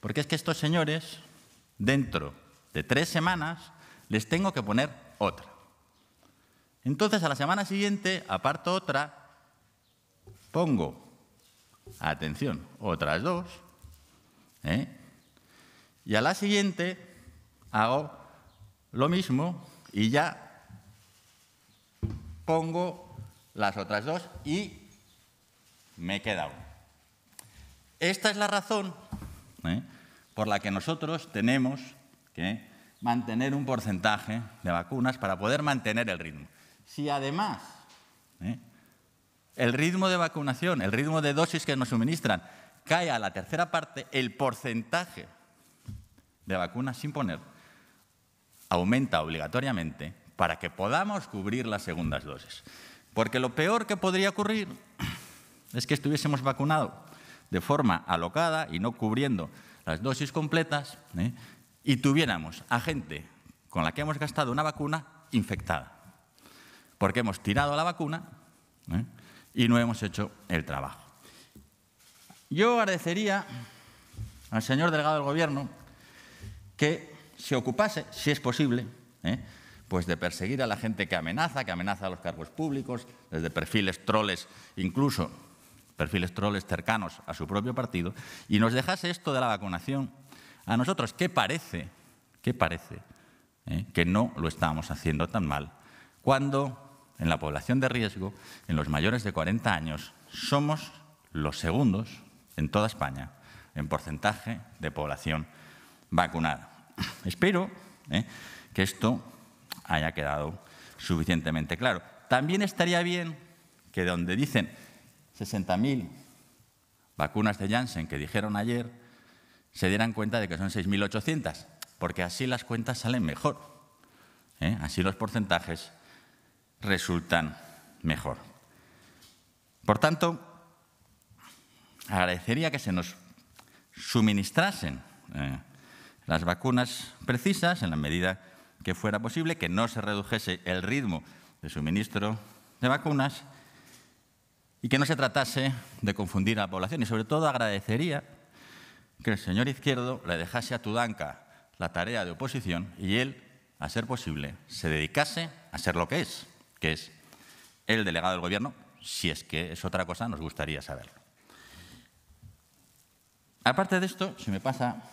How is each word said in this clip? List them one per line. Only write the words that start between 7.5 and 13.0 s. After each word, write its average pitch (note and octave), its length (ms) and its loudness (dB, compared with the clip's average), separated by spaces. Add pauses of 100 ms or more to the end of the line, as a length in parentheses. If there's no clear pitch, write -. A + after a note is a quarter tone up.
siguiente, G3 640 0
aparto C#3 440 0
otra, D3 560 -2 (1200)
pongo, B2 500 2 (960)
atención, D#2 680 -2 (120)
otras D#2+ 440 0